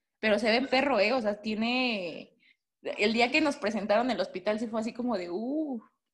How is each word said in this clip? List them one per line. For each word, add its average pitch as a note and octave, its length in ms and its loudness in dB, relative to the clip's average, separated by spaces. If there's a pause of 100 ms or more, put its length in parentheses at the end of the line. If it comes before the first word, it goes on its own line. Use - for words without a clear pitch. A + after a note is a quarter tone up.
(180)
Pero G#3+ 200 2
se G#3+ 120 2
ve A#3 160 2
perro, C4 320 2
¿eh? G#3 140 4
O C4 80 2
sea, G#3 220 -2
tiene, A3 960 -4 (440)
el G#3 300 0
día A#3+ 180 4
que D#4 120 4
nos C#4+ 140 2
presentaron G#3+ 540 0
el G#3+ 100 0
hospital F#3+ 380 -2
sí A#3+ 80 -4
fue A3 140 -4
así A3 140 -4
como A#3+ 240 -2
de, F3 120 -8
"Uh, B3+ 520 -4 (320)